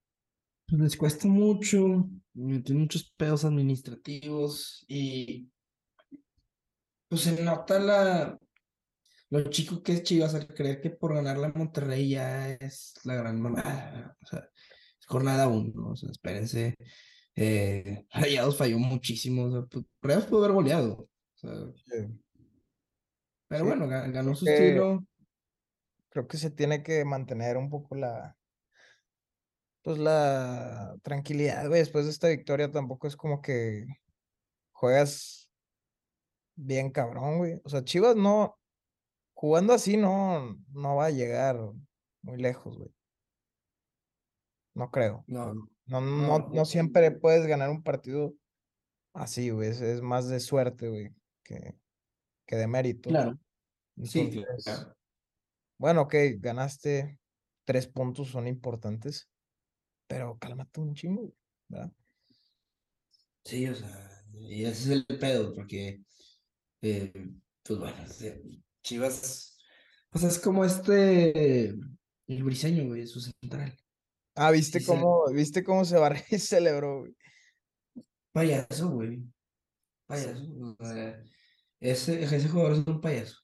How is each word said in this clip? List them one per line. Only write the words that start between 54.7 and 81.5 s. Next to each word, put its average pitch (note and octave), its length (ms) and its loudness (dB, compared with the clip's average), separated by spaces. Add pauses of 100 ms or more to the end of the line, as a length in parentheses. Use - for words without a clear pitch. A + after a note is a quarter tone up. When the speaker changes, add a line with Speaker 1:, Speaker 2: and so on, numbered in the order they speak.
Speaker 2:
bueno, D#3+ 260 4
ok, C#3+ 120 0 (240)
ganaste, C#3 840 -4 (460)
tres B2+ 200 2
puntos B2+ 440 -6
son B2 180 -6
importantes, A#2 800 -8 (800)
pero A#2+ 320 -8
cálmate C3 420 -12
un D3 140 -6
chingo, F#3+ 400 -6 (340)
¿verdad? - 240 -12 (1500)
Speaker 1:
Sí, B2+ 240 -4
o B2 60 -6
sea, G2 480 -16 (100)
y G#2+ 320 -10
ese A#2 200 -4
es C3+ 260 2
el C3 80 -6
pedo, B2 360 0
porque, G2+ 480 -10 (800)
eh, G2+ 320 -4 (500)
pues G#2+ 160 -6
bueno, - 300 -12
sí, A2 240 -14 (500)
Chivas, - 720 -6 (540)
o - 80 -4
sea, F3 100 2
es E3+ 100 0
como F#3+ 240 2
este, F3 1080 6 (580)
el C3 180 -4
Briseño, D3+ 420 0
güey, A#2+ 200 -6
su A#2+ 120 -14
central. B2+ 560 -10 (600)
Speaker 2:
Ah, D3+ 160 6
¿viste D#3+ 300 4
Speaker 1:
Sí, B2+ 40 -4
se F3 80 4
Speaker 2:
cómo, E3+ 400 4
viste D3+ 320 0
cómo F#3+ 220 2
se F3 100 4
barrió D3 300 4
<laughs> - 40 -20
y G#3+ 80 2
celebró, D3 640 2
güey? - 160 -16 (1160)
Speaker 1:
Payaso, D#3 580 0
güey. A#2+ 320 -6 (840)
Payaso, C3 380 -8
Speaker 2:
Sí. D#3 80 -12 (260)
Speaker 1:
o A#2 60 -12
sea, A2 380 -10 (580)